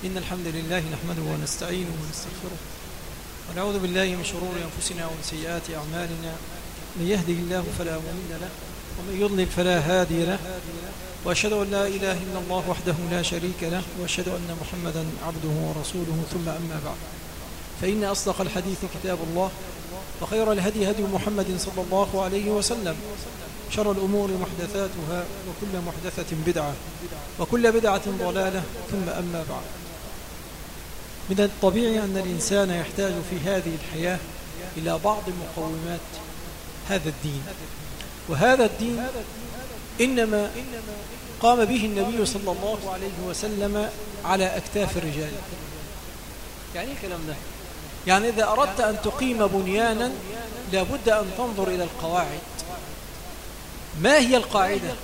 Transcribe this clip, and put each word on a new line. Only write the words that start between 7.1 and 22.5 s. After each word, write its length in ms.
الله 320
فلا 140
مضل 480
له، 80
ومن 220
يضلل 260
فلا 320
هادي 460
له، 140
وأشهد 280
أن 180
لا 160
إله 260
إلا 260
الله 300
وحده 260
لا 120
شريك 400
له، 200
وأشهد 280
أن 320
محمدا 460
عبده 220
ورسوله، 760
ثم 160
أما 360
بعد، 120
فإن 220
أصدق 360
الحديث 380
كتاب 240
الله، 200
وخير 300
الهدي 380
هدي 120
محمد 560
صلى 260
الله 400
عليه 260